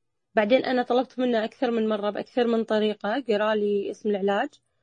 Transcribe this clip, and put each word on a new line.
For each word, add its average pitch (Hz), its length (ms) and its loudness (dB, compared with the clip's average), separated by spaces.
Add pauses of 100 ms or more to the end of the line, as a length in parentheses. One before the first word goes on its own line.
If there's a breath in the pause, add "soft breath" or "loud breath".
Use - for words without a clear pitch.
(340)
بعدين 214 300 4
أنا 254 180 0
طلبت 247 360 -2
منه 240 260 0
أكثر 240 260 -4
من 220 180 0
مرة 208 220 -2
بأكثر 220 360 -2
من 226 180 0
طريقة، 214 640 -2
قرا 214 260 2
لي 202 360 -2
اسم - 180 -6
العلاج، 202 400 0 (340)